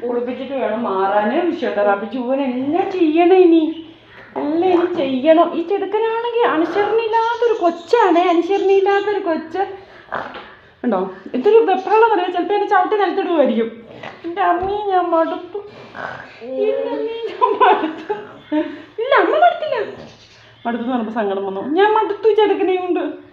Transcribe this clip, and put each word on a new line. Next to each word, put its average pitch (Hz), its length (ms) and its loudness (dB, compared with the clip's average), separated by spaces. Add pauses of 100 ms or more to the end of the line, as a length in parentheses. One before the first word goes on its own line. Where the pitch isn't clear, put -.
കുളിപ്പിച്ചിട്ട് 254 580 -6
വേണം 214 260 -2
മാറാൻ. 196 400 0 (200)
ഫിസിയോതെറാപ്പി 208 640 0
ചൂവൻ 262 340 -2
എല്ലാം 285 380 -2 (100)
ചെയ്യണം 339 480 6
ഇനി, 330 180 6 (800)
എല്ലാം 330 340 0
ഇനി 349 120 2 (140)
ചെയ്യണം. 311 460 4 (100)
ഈ - 20 -2 (100)
ചെറുക്കനാണെങ്കിൽ 453 760 -2 (100)
അനുസരണയില്ലാത്തൊരു 453 1080 0
കൊച്ചാണേ, 349 680 2
അനുസരണയില്ലാത്തൊരു 392 960 2
കൊച്ച്. 330 340 -4 (1200)
ഉണ്ടോ? 202 140 0 (360)
എന്തൊരു 415 340 6
വെപ്രാളം 415 460 2
അറിയാം. 359 200 -2
ചിലപ്പോൾ 359 220 -2
എന്നെ 403 160 0
ചവിട്ടി 415 300 2
നിലത്തിടുമായിരിക്കും. 302 680 0 (560)
എൻ്റെ 349 240 -4
അമ്മേ, 381 280 -2 (140)
ഞാൻ 359 200 2
മടുത്തു. 349 480 -2 (1040)
എൻ്റെ 539 300 -2
അമ്മേ, 453 240 -6 (120)
ഞാൻ 403 220 0 (100)
മടുത്തു. 359 520 0 (880)
ഇല്ല, 554 100 0 (100)
അമ്മ 403 120 0 (100)
മടുത്തില്ല. 605 320 0 (880)
മടുത്തു 233 200 -4
എന്ന് 262 100 -4
പറയുമ്പോൾ 220 260 -4
സങ്കടം 196 280 -4
വന്നു. 190 140 -6 (160)
ഞാൻ 415 180 4
മടുത്തു 427 320 0 (120)
ചെറുക്കനെ 349 420 2
കൊണ്ട്. 359 220 -4 (280)